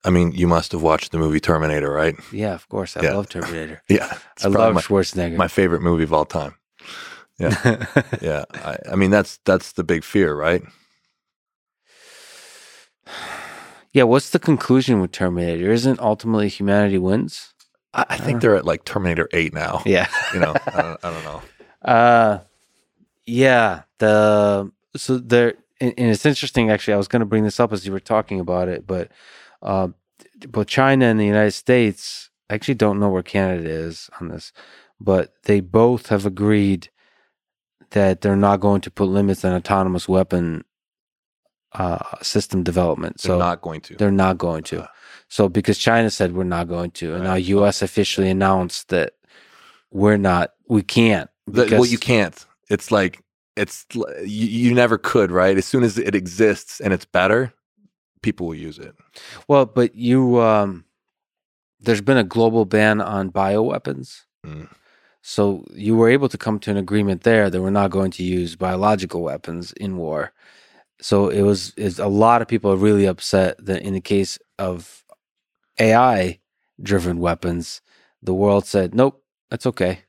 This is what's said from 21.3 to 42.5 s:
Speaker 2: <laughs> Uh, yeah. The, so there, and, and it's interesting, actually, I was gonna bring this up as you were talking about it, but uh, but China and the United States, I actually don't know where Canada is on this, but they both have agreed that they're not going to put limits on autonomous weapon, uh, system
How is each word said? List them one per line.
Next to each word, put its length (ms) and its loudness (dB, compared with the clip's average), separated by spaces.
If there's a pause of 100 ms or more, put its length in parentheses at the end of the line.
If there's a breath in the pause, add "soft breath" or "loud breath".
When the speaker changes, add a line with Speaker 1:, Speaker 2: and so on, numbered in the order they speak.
Speaker 2:
<laughs> 60 -20 (380 soft breath)
Uh, 480 4 (880)
yeah. 560 2 (160)
The, 720 2 (260)
so 220 -4
there, 360 2 (280)
and, 160 -2
and 120 2
it's 140 -2
interesting, 460 0
actually, 240 0
I 20 2
was 120 -2
gonna 180 0
bring 180 0
this 160 -4
up 140 2
as 100 -8
you 80 -6
were 80 -6
talking 400 -2
about 280 -2
it, 180 -8
but 240 -6 (540 soft breath)
uh, 240 -2 (600)
but 200 -4
China 380 4
and 120 4
the 80 2
United 260 2
States, 800 0 (200)
I 40 -2
actually 200 -4
don't 260 2
know 80 2
where 140 0
Canada 460 -2
is 420 -10 (100)
on 80 -10
this, 240 -14 (480 soft breath)
but 320 0 (120)
they 160 4
both 480 2
have 180 0
agreed 640 0 (1000)
that 300 2
they're 160 0
not 240 2
going 220 2
to 80 -12
put 180 -2
limits 360 0
on 100 0
autonomous 540 -2
weapon, 560 0 (1080)
uh, 260 -4 (240)
system 400 -2